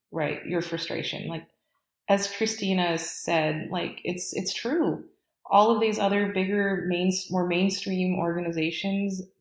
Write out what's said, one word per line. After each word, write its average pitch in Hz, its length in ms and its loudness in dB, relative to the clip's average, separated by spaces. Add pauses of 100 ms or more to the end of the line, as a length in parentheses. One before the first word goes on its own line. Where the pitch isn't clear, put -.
(100)
right? 151 340 -4
Your 170 180 0
frustration. - 640 -4
Like, 160 180 -8 (640)
as 196 220 2
Christina 190 680 0
said, 156 720 0
like, 170 320 -4
it's, - 320 -4
it's - 180 -2
true. 254 520 0 (420)
All 208 240 6
of 220 100 4
these 214 180 2
other 202 340 2
bigger, 190 560 0
main-, 180 240 2 (180)
more 180 160 2
mainstream 185 720 0
organizations 175 1040 -2 (180)